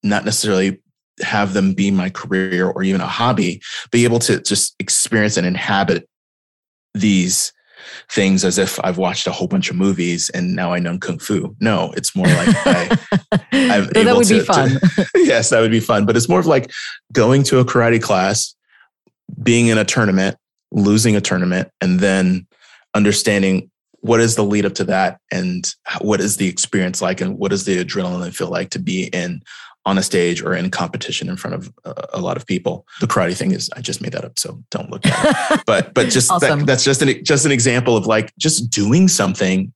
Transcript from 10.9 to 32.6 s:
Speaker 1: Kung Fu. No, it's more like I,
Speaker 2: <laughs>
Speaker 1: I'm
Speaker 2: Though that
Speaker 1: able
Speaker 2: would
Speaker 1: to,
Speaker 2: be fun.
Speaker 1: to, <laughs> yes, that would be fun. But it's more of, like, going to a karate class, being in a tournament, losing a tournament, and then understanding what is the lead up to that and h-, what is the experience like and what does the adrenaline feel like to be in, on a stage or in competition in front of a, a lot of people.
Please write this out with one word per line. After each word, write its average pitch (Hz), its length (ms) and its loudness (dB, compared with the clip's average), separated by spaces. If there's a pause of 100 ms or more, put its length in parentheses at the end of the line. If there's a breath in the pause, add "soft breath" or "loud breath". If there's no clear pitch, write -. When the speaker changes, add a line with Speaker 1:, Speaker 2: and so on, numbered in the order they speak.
Speaker 1:
Kung 90 220 -8
Fu. 98 420 -4
No, 101 340 0
it's - 200 -6
more 190 120 0
like 165 220 2 (160)
I, 190 320 0 (140)
Speaker 2:
<laughs> - 200 -2 (200)
Speaker 1:
I'm 247 340 2
Speaker 2:
Though 220 180 2
that - 40 4
Speaker 1:
able 220 100 4
Speaker 2:
would 240 100 4
Speaker 1:
to, 214 120 4
Speaker 2:
be - 60 -2
fun. 139 240 2 (100)
Speaker 1:
to, 185 320 2
<laughs> - 40 -2
yes, 123 360 4
that 117 100 4
would 113 100 4
be 113 80 4
fun. 104 260 0
But 113 120 2
it's 120 100 2
more 175 120 4
of, 165 80 0
like, 131 220 2 (440 loud breath)
going 127 300 4
to 131 160 4
a 123 60 6
karate 117 360 2
class, 98 540 0 (840 soft breath)
being 117 260 4
in 113 100 4
a 107 80 2
tournament, 98 500 2 (360)
losing 107 440 4
a 101 60 2
tournament, 90 480 -2 (120)
and 92 180 2
then 92 480 2 (480 soft breath)
understanding 101 760 2 (320)
what 117 180 4
is 113 160 2
the 110 80 2
lead 101 220 2
up 98 80 -2
to - 100 -4
that 92 360 0 (120)
and 92 400 -4 (180)
h-, - 120 -6
what 104 180 0
is 98 180 -2
the 98 100 0
experience 92 540 -2
like 95 200 -2
and 95 160 -4
what 98 140 -2
does 95 140 -2
the 90 180 0
adrenaline 90 520 -6
feel 90 140 -6
like 90 220 -6
to - 80 -8
be 92 280 -4
in, 87 340 -6 (440 loud breath)
on 98 120 2
a 92 60 0
stage 87 380 0
or 90 120 -4
in 87 180 -4
competition - 580 -6
in 92 80 -8
front - 180 -8
of - 160 -12 (140)
a, - 280 -12
a 92 80 -6
lot 87 160 -4
of - 80 -12
people. 90 400 -4 (160 loud breath)